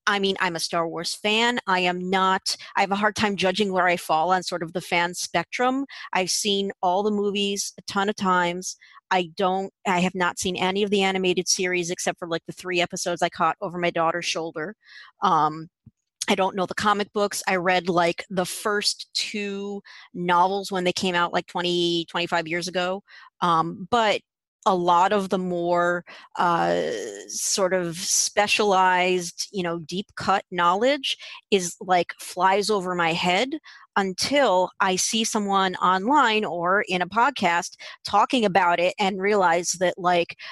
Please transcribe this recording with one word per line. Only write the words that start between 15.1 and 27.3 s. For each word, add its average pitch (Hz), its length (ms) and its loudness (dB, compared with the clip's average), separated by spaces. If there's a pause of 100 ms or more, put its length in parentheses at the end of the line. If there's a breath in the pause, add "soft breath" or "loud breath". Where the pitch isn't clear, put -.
Um, 160 460 2 (600)
I 214 60 2
don't 190 220 0
know 185 100 0
the - 80 -6
comic 208 400 -2
books. 202 340 -2
I 190 100 2
read, 180 320 0
like, 170 420 0
the 180 140 -2
first - 680 -4
two 202 720 -6 (320 loud breath)
novels 180 560 2
when 185 120 -2
they 180 100 2
came 185 200 -2
out, 175 200 0
like, 180 120 -2
twenty, 175 640 -2
twenty-five 170 380 -2
years 175 200 -4
ago. 185 360 -4 (380 loud breath)
Um, 170 500 0
but 220 300 2 (440)
a 202 80 4
lot 175 380 4
of 196 160 2
the 196 100 0
more, 175 680 0 (340 loud breath)
uh, 170 420 2 (460)
sort - 460 -2